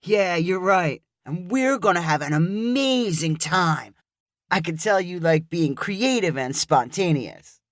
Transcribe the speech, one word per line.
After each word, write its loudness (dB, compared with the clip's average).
Yeah, 0
you're 0
right. 0
And -10
we're 2
gonna 2
have 0
an -4
amazing 0
time. -2
I 2
can -4
tell 2
you -6
like 2
being 0
creative 0
and -4
spontaneous. 0